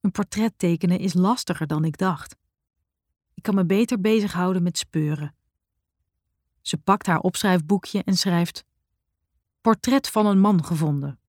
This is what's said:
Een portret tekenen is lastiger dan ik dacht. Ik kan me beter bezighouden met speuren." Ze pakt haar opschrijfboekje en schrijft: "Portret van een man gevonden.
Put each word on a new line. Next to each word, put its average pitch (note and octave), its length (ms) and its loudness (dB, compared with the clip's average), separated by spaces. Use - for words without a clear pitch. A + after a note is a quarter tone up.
Een G3+ 100 -2
portret G#3+ 480 -4
tekenen F3 400 0
is F3 160 -4
lastiger F#3 520 0
dan D#3 180 -2
ik D#3 120 -2
dacht. F#3 400 -4
Ik - 80 -20
kan G#3 120 -2
me G3 100 2
beter G3+ 360 0
bezighouden F#3 640 0
met F3 160 -2
speuren." D3+ 560 -4
Ze - 180 -6
pakt - 280 0
haar E3+ 140 2
opschrijfboekje F#3 840 0
en F#3+ 140 0
schrijft: E3+ 480 -2
"Portret B3 480 2
van G#3+ 180 2
een G3 140 4
man G3 240 4
gevonden. D3 640 -4